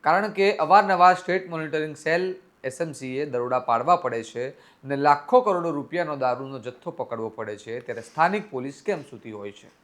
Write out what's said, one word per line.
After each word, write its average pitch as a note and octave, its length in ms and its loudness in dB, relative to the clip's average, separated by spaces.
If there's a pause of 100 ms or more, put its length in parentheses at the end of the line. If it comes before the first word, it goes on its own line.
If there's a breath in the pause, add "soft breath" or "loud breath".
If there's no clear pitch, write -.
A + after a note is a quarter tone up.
કારણ F#3+ 340 2
કે G3 100 4 (160)
અવારનવાર F3+ 460 8 (120)
સ્ટેટ F3 280 -2
મોનિટરિંગ D#3 420 -4 (120)
સેલ, E3+ 200 2 (400)
એસ C3 160 -6
એમ E3 200 -4
સી B2+ 180 -8
એ D3 160 -4
દરોડા B2 340 0
પાડવા C3 360 2
પડે A#2 260 -4
છે B2 180 -6 (360 soft breath)
અને C#3 120 -4
લાખો D3 460 4
કરોડો F3 340 0
રૂપિયાનો D3+ 480 -6
દારૂનો B2+ 400 -4
જથ્થો B2+ 380 -12
પકડવો A2+ 340 -8
પડે G#2+ 300 -10
છે, A2+ 180 -10
ત્યારે A#2 240 -12
સ્થાનિક F#3+ 420 0
પોલીસ C3+ 320 -8
કેમ E3+ 220 -4
સૂતી A2 320 -16
હોય G2+ 160 -12
છે? - 160 -20 (160)